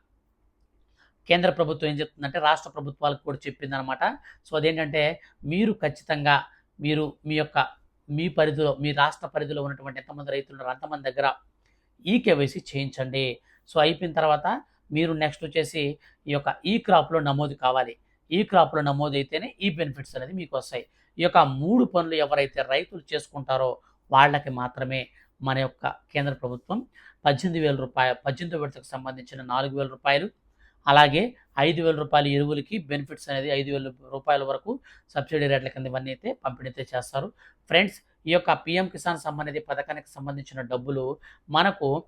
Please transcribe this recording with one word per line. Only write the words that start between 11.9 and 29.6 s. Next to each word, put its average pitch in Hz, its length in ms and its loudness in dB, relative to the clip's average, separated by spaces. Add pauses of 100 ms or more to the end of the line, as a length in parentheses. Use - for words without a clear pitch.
ఈకేవైసీ 175 560 2
చేయించండి. 135 680 -4 (440)
So - 100 -8
అయిపోయిన 160 340 2
తర్వాత 156 320 2 (440)
మీరు 165 220 0
నెక్స్ట్ 151 320 -4
వచ్చేసి 156 380 -2 (440)
ఈ 143 80 -4
యొక్క 143 160 -2 (140)
ఈ 196 140 2
క్రాప్‌లో 165 420 4
నమోదు 139 340 0
కావాలి. 127 400 0 (360)
ఈ 175 140 2
క్రాప్‌లో 160 380 4
నమోదు 143 340 0
అయితేనే 156 320 -4 (120)
ఈ 196 100 0
బెనిఫిట్స్ 147 460 -6
అనేది 135 180 -10
మీకు 165 220 -8
వస్తాయి. 123 280 -8 (340)
ఈ 165 40 -2
యొక్క 175 160 4 (160)
మూడు 202 320 4
పనులు 165 300 0
ఎవరైతే 143 520 0
రైతులు 160 400 -4
చేసుకుంటారో 135 640 -2 (400)
వాళ్ళకి 143 400 6
మాత్రమే 127 500 -6 (400)
మన 135 180 -2
యొక్క 135 280 -4 (240)
కేంద్ర 143 240 -2
ప్రభుత్వం 127 440 -6 (460)
పద్దెనిమిది 165 380 2
వేల 143 180 2
రూపాయలు, 127 400 0
పద్దెనిమిది 165 400 -6
విడతకు 135 340 -10
సంబంధించిన 131 480 -12
నాలుగు 131 340 -2